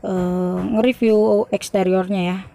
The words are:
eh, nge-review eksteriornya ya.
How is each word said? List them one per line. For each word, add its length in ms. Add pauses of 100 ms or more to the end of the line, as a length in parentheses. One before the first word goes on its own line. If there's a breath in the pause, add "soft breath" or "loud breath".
eh, 540 (180)
nge-review 720
eksteriornya 720
ya. 180 (160)